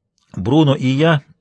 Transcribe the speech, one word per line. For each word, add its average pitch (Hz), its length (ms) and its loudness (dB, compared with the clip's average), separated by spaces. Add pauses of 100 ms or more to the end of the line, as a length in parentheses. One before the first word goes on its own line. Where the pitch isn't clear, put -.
(360)
Бруно 135 400 0
и 127 120 -4
я 147 360 0 (180)